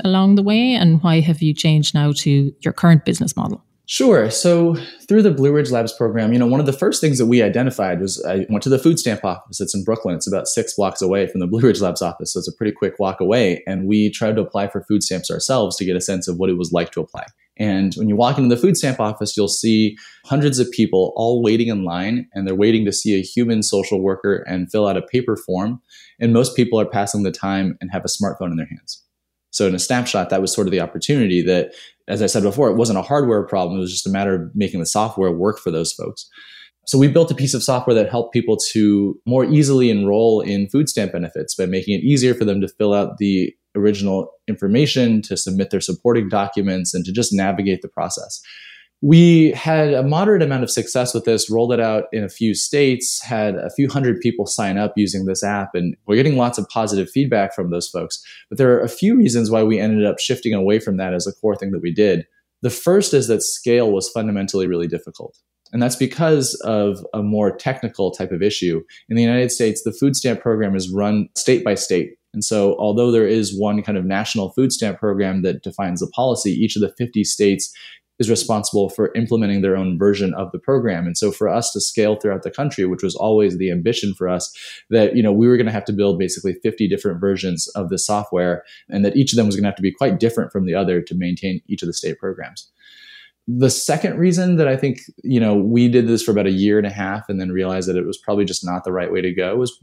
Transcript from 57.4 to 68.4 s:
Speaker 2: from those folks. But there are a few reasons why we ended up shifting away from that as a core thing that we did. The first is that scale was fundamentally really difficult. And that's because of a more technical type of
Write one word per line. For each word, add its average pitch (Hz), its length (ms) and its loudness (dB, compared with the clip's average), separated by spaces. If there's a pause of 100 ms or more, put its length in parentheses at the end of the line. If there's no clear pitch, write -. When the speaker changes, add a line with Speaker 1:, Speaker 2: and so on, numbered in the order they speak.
Speaker 2:
from 87 160 -6
those 87 200 -4
folks. 85 340 -8 (260)
But 110 80 -12
there 131 140 6
are 120 100 4
a 117 60 -2
few 214 300 2
reasons 117 340 4
why 110 120 4
we 110 140 4
ended 107 280 2
up 98 140 0
shifting 117 340 -2
away 101 260 2
from 104 180 -4
that 92 160 -4
as 87 140 -4
a 98 60 -6
core 104 240 -2
thing 98 140 -8
that 85 100 -6
we 85 120 -4
did. 95 320 2 (360)
The 123 80 -2
first 190 440 0
is 127 140 2
that 107 160 0
scale 120 480 0
was 95 180 -2
fundamentally 98 580 -2
really 87 200 -2
difficult. - 500 -10 (360)
And 120 80 -2
that's 123 160 0
because 143 560 2 (100)
of 104 500 0
a 107 80 -4
more 104 320 0
technical 110 580 -4
type 92 200 -8
of 85 100 -4